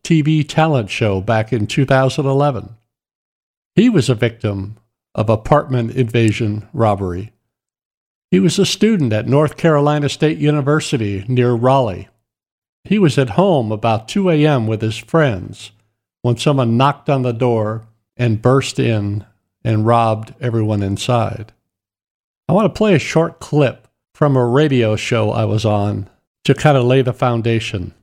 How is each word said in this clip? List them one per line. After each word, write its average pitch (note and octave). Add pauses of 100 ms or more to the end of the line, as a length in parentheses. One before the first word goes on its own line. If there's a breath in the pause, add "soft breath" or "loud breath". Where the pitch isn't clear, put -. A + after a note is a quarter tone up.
T D#3+
V D#3
talent D3
show G2+
back A2
in G#2+
two C#3
thousand C3+
eleven. C3+ (960)
He A3
was F#3
a C3
victim G#2+ (340)
of A2
apartment A#2+
invasion A2+
robbery. G2 (1000)
He F3+
was F#3+
a F#3+
student F#3
at G#2+
North C#3+
Carolina D3
State D#3
University C#3+
near B2
Raleigh. A#2+ (760)
He G#3
was E3
at B2+
home D3
about G#2+
two F#3+
A D3+
M C3
with A2
his A2
friends G#2 (520)
when B2
someone B2+
knocked C#3+
on C#3
the B2
door A2+ (320)
and A2+
burst B2+
in G#2+ (380)
and G#2+
robbed A2+
everyone A2
inside. G2+ (960)
I -
want G3
to -
play G#3+
a D3
short -
clip - (260)
from C#3+
a B2
radio B2
show G#2+
I A#2
was G#2+
on G#2 (360)
to -
kind D3+
of B2
lay B2+
the B2
foundation. A2+ (100)